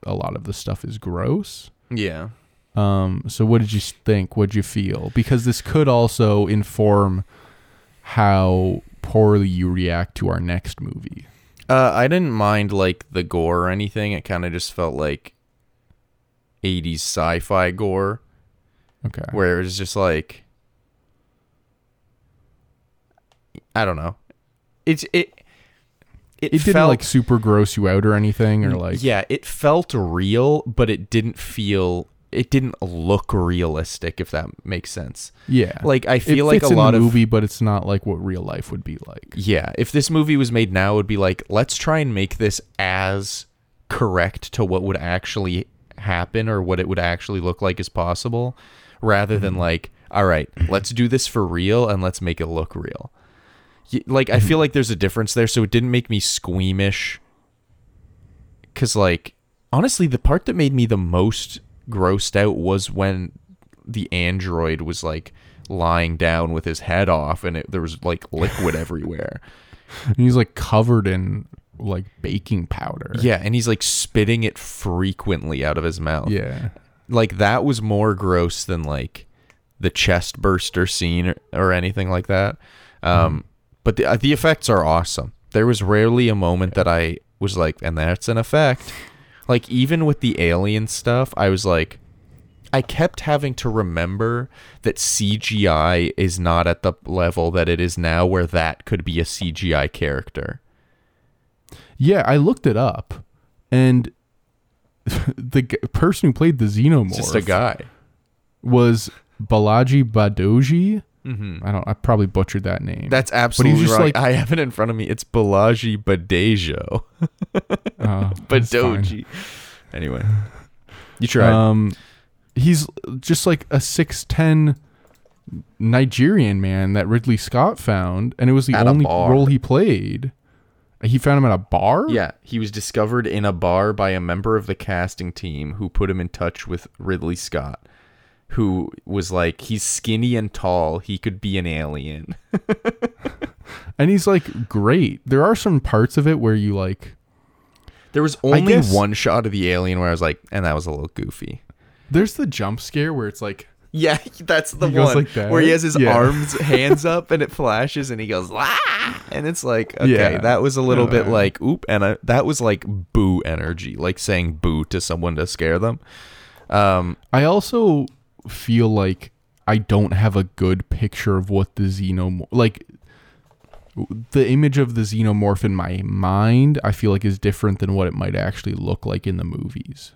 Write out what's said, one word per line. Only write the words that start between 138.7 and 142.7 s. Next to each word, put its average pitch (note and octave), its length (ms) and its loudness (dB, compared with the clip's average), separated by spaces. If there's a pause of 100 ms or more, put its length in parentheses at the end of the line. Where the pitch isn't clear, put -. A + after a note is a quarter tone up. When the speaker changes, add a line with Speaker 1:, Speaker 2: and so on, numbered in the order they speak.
Speaker 2:
was F#2 260 -6
like, F2 300 -2
"He's A2 220 -6
skinny A#2 520 -2
and G#2+ 180 -4
tall. F2 460 -2
He F#2+ 180 -8
could G2 240 -6
be F#2+ 160 -4
an F2+ 80 -4
alien." D2+ 680 -8 (160)
<laughs> G#3 240 -2 (1200)